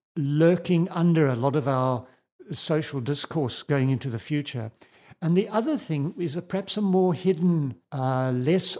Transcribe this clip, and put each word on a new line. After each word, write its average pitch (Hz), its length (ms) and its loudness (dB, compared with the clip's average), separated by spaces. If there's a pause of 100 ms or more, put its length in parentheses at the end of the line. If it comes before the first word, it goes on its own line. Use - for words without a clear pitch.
(160)
lurking 165 720 2
under 165 380 4
a 131 80 2
lot 135 200 0
of 139 140 0
our 127 380 0 (440)
social 151 520 -4
discourse 139 600 -4
going 135 280 0
into 131 180 -2
the 113 100 -6
future. 135 540 -6 (480)
And 170 160 2
the 208 140 0
other 233 260 0
thing 156 400 -4
is 160 180 -4
a, 175 60 -4
perhaps 190 380 -6
a - 20 -2
more 185 320 4
hidden, 165 640 0 (180)
uh, 131 420 0
less 139 460 0